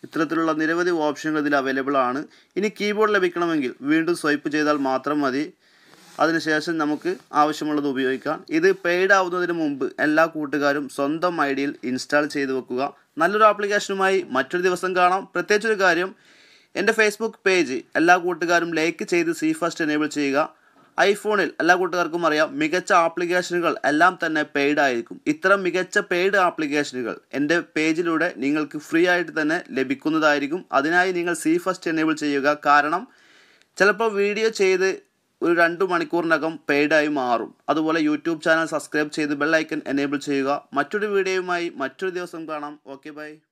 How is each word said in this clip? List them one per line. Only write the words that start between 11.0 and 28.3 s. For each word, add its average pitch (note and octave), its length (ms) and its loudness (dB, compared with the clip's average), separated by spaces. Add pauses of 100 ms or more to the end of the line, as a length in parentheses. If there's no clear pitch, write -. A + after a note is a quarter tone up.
ഐ - 100 -2
ഡിയിൽ C#3+ 160 -2 (160)
ഇൻസ്റ്റാൾ D3 360 0 (100)
ചെയ്ത് C#3 220 -2
വെക്കുക. B2+ 240 -6 (400)
നല്ലൊരു G#3 280 4
ആപ്ലിക്കേഷനുമായി G3 720 0 (160)
മറ്റൊരു F3 320 -2
ദിവസം F#3 320 -2
കാണാം. F#3 240 2 (100)
പ്രത്യേകിച്ചൊരു G#3 500 0
കാര്യം, F3 280 2 (680)
എൻ്റെ G#3 200 2
Facebook A3 360 0 (120)
പേജ് D#3 300 2 (220)
എല്ലാ F3 240 8
കൂട്ടുകാരും E3+ 560 0
ലൈക്ക് E3+ 320 -2
ചെയ്ത് E3+ 200 2 (100)
സി D#3+ 80 2 (100)
ഫസ്റ്റ് E3+ 280 -2
എനേബിൾ D3+ 280 0
ചെയ്യുക. C#3 220 0 (680)
iPhone-ിൽ G3+ 460 0 (120)
എല്ലാ E3+ 180 6
കൂട്ടുകാർക്കും F3 480 -2
അറിയാം, D3+ 200 2 (120)
മികച്ച F3 300 -2 (140)
ആപ്ലിക്കേഷനുകൾ F3 680 -2 (180)
എല്ലാം E3+ 320 4
തന്നെ D#3 200 0 (120)
പെയ്ഡ് D3 300 2
ആയിരിക്കും. A#2 320 -2 (160)
ഇത്തരം F#3+ 340 2
മികച്ച F#3 320 -2 (120)
പെയ്ഡ് F#3+ 360 2
ആപ്ലിക്കേഷനുകൾ C#3 680 -2 (240)
എൻ്റെ D3+ 180 2 (200)
പേജിലൂടെ D#3+ 520 0 (160)